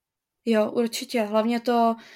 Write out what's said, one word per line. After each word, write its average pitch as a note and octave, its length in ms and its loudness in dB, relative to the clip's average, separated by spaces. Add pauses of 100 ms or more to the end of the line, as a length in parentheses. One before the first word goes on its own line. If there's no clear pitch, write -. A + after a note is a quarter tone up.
(440)
Jo, G#3+ 260 2
určitě. A#3 520 -4
Hlavně A3 380 0
to A#3 360 2 (200)